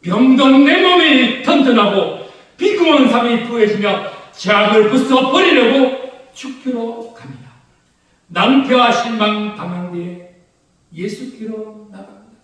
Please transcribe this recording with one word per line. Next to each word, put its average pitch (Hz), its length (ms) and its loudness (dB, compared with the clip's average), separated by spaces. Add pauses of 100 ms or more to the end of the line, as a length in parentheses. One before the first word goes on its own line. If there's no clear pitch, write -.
병든 262 580 4
내 339 180 2
몸이 302 600 2
튼튼하고 214 840 0 (280)
비구한 320 520 2
삶이 233 360 0
부해지며 208 680 -2 (200)
죄악을 214 580 2
부숴버리려고 262 1400 0
주께로 233 800 -12
갑니다. - 380 -20 (760)
난표와 240 640 2
실망 208 640 -4
당한 180 360 -10
뒤에 175 440 -14 (580)
예수께로 214 960 -14
나갑니다. 202 360 -20 (180)